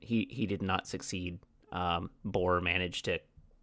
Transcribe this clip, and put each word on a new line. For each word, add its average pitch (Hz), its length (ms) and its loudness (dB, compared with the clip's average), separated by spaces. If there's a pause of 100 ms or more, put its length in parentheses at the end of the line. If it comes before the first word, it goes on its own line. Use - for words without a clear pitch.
he, 113 280 0
he 113 160 -2
did 95 160 -2
not 95 240 0
succeed. 90 540 -6 (320)
Um, 87 380 0 (160)
Bor 90 340 4
managed 87 460 0
to 87 160 0 (420)